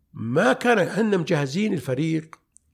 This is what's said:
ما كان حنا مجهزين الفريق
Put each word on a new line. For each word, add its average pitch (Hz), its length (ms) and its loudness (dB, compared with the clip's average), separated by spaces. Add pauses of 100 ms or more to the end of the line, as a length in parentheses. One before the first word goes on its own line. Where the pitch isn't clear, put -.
(140)
ما 151 380 0
كان 233 360 2
حنا 202 280 2
مجهزين 165 560 -2
الفريق 156 640 -2 (380)